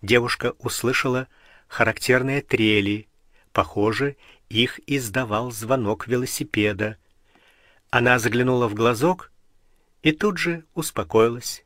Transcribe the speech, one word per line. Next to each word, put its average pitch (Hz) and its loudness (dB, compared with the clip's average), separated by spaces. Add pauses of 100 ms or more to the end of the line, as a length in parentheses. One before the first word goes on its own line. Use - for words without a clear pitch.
девушка 120 2
услышала 127 -2 (400)
характерные 127 0
трели. 107 0 (440)
Похоже, 110 -2 (320)
их 113 0
издавал 123 -4
звонок 110 -2
велосипеда. 107 -2 (920)
Она 120 4
заглянула 120 0
в 104 -4
глазок 120 0 (720)
и 156 2
тут 185 -2
же 170 -4 (100)
успокоилась. 117 0